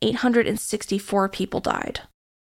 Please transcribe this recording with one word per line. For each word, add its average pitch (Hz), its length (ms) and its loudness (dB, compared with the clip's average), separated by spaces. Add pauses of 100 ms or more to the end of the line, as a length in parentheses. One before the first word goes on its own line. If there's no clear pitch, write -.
eight 226 140 2
hundred 240 300 4
and 214 120 -2
sixty-four 196 680 0
people - 300 -4
died. - 420 -2 (560)